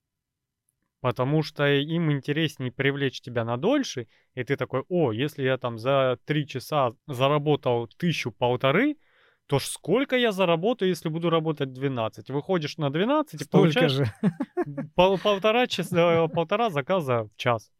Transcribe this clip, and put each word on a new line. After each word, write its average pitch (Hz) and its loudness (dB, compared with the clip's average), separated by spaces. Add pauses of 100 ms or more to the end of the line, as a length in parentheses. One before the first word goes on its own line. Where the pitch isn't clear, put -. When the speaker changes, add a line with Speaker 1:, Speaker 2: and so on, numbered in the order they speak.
(1000)
Speaker 1:
Потому 135 0
что 147 -2
им 147 2
интереснее 143 -2
привлечь 139 -2
тебя 117 -4
на 117 -2
дольше, 190 -2 (260)
и 127 -6
ты 143 -2
такой: 127 -4
«О, 165 2
если 139 -4
я 131 0
там 120 -6
за 131 0
три 151 -2
часа 131 -2 (140)
заработал 139 0
тысячу, 156 -4
полторы, 135 2 (500)
то 139 0
ж - -2
сколько 254 -2
я 240 2
заработаю, 185 0
если 170 -4
буду 165 -2
работать 156 0
двенадцать?» 127 -4
Выходишь 147 -2
на 147 -2
двенадцать 214 -2
и - -6
Speaker 2:
Столько 175 4
Speaker 1:
получаешь - 4
Speaker 2:
же. 131 0
<laughs> 165 -4
Speaker 1:
пол-, 185 4
полтора 214 2
часа, 170 2
э, - -2
полтора 170 0
заказа 143 0
в - -18
час. 117 0